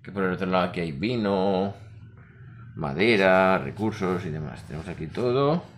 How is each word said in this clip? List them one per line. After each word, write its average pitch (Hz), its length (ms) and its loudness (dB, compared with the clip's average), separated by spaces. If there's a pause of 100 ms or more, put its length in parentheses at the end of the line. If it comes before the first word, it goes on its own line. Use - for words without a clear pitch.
Que - 80 -16
por 95 140 -2
el 90 80 2
otro 90 140 -2
lado 92 180 2
aquí 90 160 -4
hay 85 100 -2
vino, 98 840 0 (1000)
madera, 95 840 4
recursos 90 680 -4
y 82 60 -6
demás. 76 340 -8
Tenemos 78 240 -12
aquí 82 180 -8
todo. 135 560 0 (160)